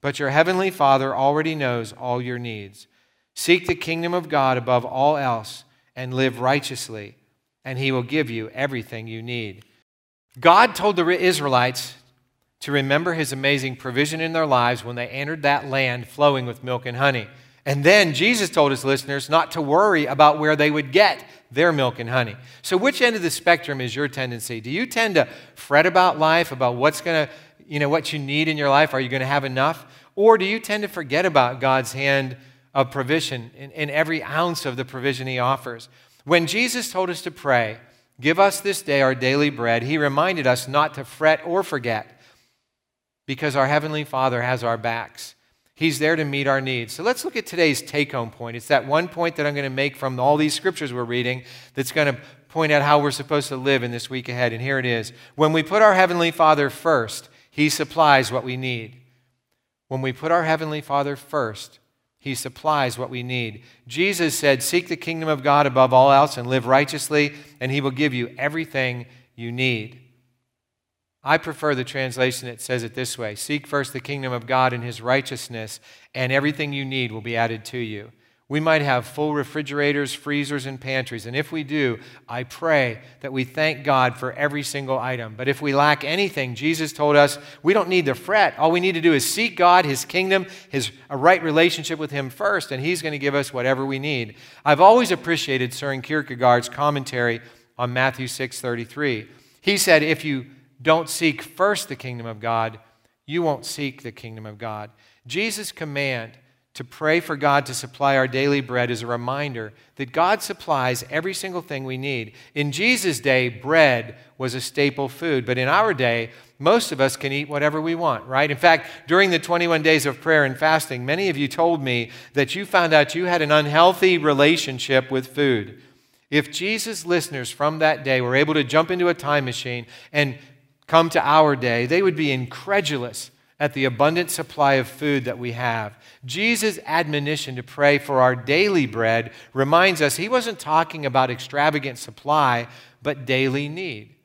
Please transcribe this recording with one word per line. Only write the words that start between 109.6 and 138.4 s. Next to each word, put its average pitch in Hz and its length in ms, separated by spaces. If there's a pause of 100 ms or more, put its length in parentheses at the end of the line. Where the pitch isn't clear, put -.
that 127 180
God 180 300
supplies 127 680
every 160 220
single 180 300
thing 135 220
we 131 120
need. 131 360 (220)
In 147 160
Jesus' 185 480
day, 131 300
bread 123 680 (200)
was 127 180
a 131 60
staple 139 480
food, 135 380
but 123 100
in 127 120
our 196 260
day, 117 340 (300)
most 202 340
of 139 80
us 135 160
can 139 160
eat 143 160
whatever 147 320
we 165 140
want, 151 320
right? 135 240
In 135 80
fact, 165 320 (180)
during 185 220
the 170 80
twenty-one 170 420
days 156 240
of 135 160
prayer 156 240
and 131 140
fasting, 151 480
many 180 240
of 147 80
you 143 100
told 165 340
me 120 280 (240)
that 139 200
you 196 120
found 175 260
out 147 220
you 175 100
had 175 160
an 147 100
unhealthy 170 680
relationship 139 920
with 131 180
food. 120 520 (500)
If 143 220
Jesus' 202 540
listeners 147 440
from 156 280
that 156 260
day 131 160
were 123 160
able 147 160
to 151 100
jump 156 280
into 180 180
a 170 60
time 143 320
machine 120 400 (260)
and 143 240 (500)
come 165 220
to 160 180
our 151 300
day, 120 300
they 165 160
would 190 120
be 147 160
incredulous 135 1000 (280)
at 147 140
the 135 140
abundant 151 440
supply 143 440
of 131 120
food 143 380
that 120 140
we 123 120
have. 117 440 (300)
Jesus' 202 640
admonition 147 680
to 127 60
pray 143 360
for 139 220
our 127 160
daily 151 500